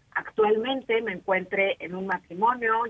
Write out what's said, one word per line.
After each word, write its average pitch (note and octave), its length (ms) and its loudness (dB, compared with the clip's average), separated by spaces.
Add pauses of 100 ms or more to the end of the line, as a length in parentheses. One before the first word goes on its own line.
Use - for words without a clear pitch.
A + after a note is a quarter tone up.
(100)
actualmente C4 920 0
me G#3 100 -4
encuentre F#3 680 0
en E3 140 -10
un F#3+ 120 -6
matrimonio, A3 640 0 (180)